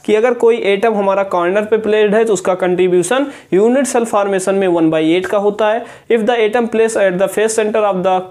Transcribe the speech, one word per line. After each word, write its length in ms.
कि 100
अगर 200
कोई 300
एटम 300
हमारा 300
कॉर्नर 400
पे 140
प्लेस्ड 360
है 100
तो 80
उसका 220
कंट्रीब्यूशन 720
यूनिट 320
सेल 180
फॉर्मेशन 500
में 140
one 160
by 260
eight 160
का 120
होता 300
है। 160
If 80
the 200
atom 260
placed 340
at 180
the 100
face 260
center 300
of 180
the 180